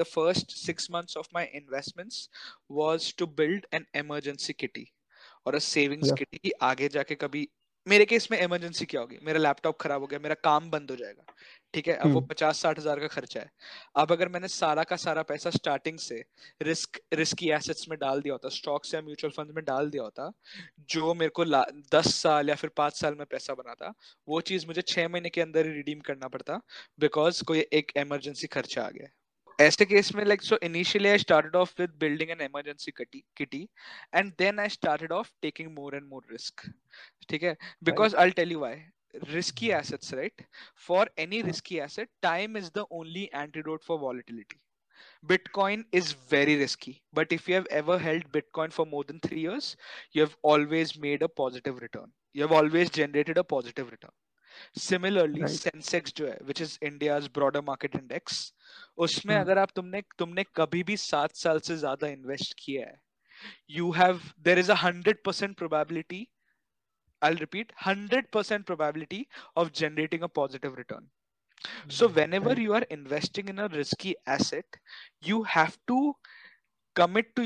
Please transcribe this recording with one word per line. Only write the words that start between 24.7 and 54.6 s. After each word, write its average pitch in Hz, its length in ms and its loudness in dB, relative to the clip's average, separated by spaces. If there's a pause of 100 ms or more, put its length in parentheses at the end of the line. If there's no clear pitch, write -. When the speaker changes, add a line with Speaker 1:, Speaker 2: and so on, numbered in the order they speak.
Speaker 1:
छह 170 140 2
महीने 175 220 -4
के 170 120 0
अंदर 160 260 2
ही 160 60 -6
रिडीम 147 340 -8
करना 135 200 -8
पड़ता, 135 320 -8 (440)
because 156 380 4 (100)
कोई 156 220 4
एक 151 240 2
इमरजेंसी 143 500 -4
खर्चा 127 360 -4
आ 101 60 -6
गया। - 180 -14 (540)
ऐसे 156 240 10
केस 202 300 6
में, 208 100 -2
like, 202 180 4
so - 140 2 (100)
initially 180 420 2
I 202 140 8
started 156 320 4
off 180 240 4
with 180 120 0 (120)
building 156 320 0
an 165 60 -10
emergency 143 580 -8
kitty, 127 200 -12 (200)
kitty, 147 280 -8 (520)
and 196 120 0 (100)
then 202 220 2
I 208 40 -2
started 160 500 -4
off 226 120 -6 (140)
taking 160 320 -8
more 143 220 -12
and 143 160 -14
more 131 80 -14 (100)
risk, - 340 -14 (640)
ठीक 156 140 -4
है? 170 120 0 (340)
Because 202 260 4
Speaker 2:
Right। 170 80 8
Speaker 1:
I'll 185 160 6
tell 170 140 0
you 151 100 -4
why। 120 80 -6 (640)
risky 170 380 -2
assets, 147 420 -4
right? 135 320 -8 (300)
For 190 320 2 (100)
any 180 240 -4
Speaker 2:
Hmm. 190 60 -4
Speaker 1:
risky 165 340 -6
asset, 151 280 -10 (120)
time 190 340 0
is 185 160 -8
the 202 200 -6
only 170 420 -10
antidote 151 500 -8
for 165 160 -2
volatility. 123 600 -10 (680)
Bitcoin 196 640 0
is 180 220 4
very 143 440 4
risky, 131 440 -2 (120)
but 160 180 0
if 165 160 -2
you 180 80 4
have 185 120 2
ever 151 300 2
held 160 340 -2
Bitcoin 160 420 -2
for 160 120 2
more 147 180 -4
than 151 160 -12
three 160 220 -4
years, 202 340 -4 (360)
you 151 100 4
have 151 200 4
always 151 560 4
made 147 260 -2
a 165 60 0
positive 127 520 -4
return. 113 300 -12 (220)
You 143 100 -2
have 156 80 0
always 160 380 6
generated 147 480 0
a 180 60 4
positive 123 480 -6
return. - 200 -20 (640)